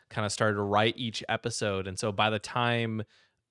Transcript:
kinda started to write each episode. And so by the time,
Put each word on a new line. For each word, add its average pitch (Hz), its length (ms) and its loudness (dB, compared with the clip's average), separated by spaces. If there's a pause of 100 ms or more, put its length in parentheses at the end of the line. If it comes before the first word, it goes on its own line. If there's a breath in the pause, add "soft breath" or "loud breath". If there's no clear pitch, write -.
kinda 107 200 -2
started 107 260 2
to 101 60 0
write 104 360 4
each 113 320 -6
episode. 107 580 -2
And 92 100 -8
so 110 140 -2
by 107 180 4
the 107 100 0
time, 117 640 0 (480)